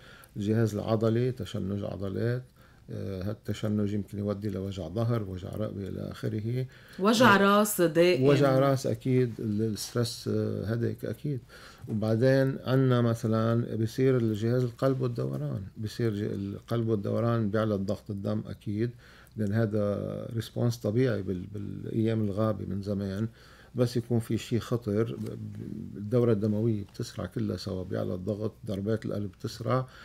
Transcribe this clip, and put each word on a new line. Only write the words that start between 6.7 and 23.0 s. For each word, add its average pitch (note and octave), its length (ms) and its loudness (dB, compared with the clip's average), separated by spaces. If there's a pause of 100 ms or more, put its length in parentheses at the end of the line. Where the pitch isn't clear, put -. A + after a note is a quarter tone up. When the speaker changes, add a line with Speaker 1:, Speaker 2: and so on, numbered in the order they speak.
Speaker 2:
وجع G#3+ 360 6
Speaker 1:
آه، G3 40 6
Speaker 2:
راس G3+ 420 4
دائم. E3 440 6
Speaker 1:
وجع C3+ 340 6
راس C3+ 280 4
أكيد، B2+ 520 2
ال-، G#2+ 240 0
الستريس، A2+ 680 -2
آه، G#2+ 320 0
هيديك A2 400 -2
أكيد. C3 360 -6 (480)
وبعدين B2+ 760 2
عنا B2+ 360 4
مثلًا A2+ 760 2
بيصير B2+ 400 2
الجهاز A#2 480 0
القلب C3 360 0
والدوران، C3 640 -4 (140)
بيصير A2 380 -2
ج-، G2+ 80 -2
القلب G#2 640 -4
والدوران A2 640 0
بيعلى A2 240 2
ضغط G2 360 -4
الدم G#2+ 360 -4
أكيد، A2 440 -4 (460)
لأن G2+ 160 0
هذا G2+ 840 0
ريسبونس A#2 420 -2
طبيعي A2 460 0
بال-، F#2 320 -4
بالأيام G#2+ 720 0
الغابة G2+ 400 0
من F#2+ 180 -4
زمان. G2+ 460 -2 (480)